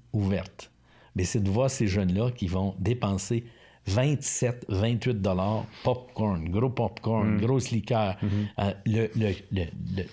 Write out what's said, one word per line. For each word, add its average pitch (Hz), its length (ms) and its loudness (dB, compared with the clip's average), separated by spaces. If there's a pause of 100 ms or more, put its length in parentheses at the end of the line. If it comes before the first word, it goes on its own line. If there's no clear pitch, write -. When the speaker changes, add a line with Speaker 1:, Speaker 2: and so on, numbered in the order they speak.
(120)
Speaker 1:
ouverte ? 98 580 -2 (460)
Mais 95 80 0
c'est 104 180 0
de 98 80 2
voir 127 200 2
ces 120 160 0
jeunes-là 98 440 2
qui 110 160 -4
vont 92 320 0
dépenser 113 680 0 (420)
vingt-sept, 123 840 0
vingt-huit 110 520 0
dollars 101 440 0 (180)
popcorn, 104 680 -2
gros 113 220 0
popcorn, 110 640 0
Speaker 2:
Mm. 104 40 2
Speaker 1:
grosse 123 300 2
liqueur, 107 520 2
Speaker 2:
Mm-hmm. 104 60 0 (320)
Speaker 1:
euh, 98 120 2 (140)
le, 110 300 2
le, 110 120 4 (220)
le, 87 140 0 (320)
le, 95 60 0 (100)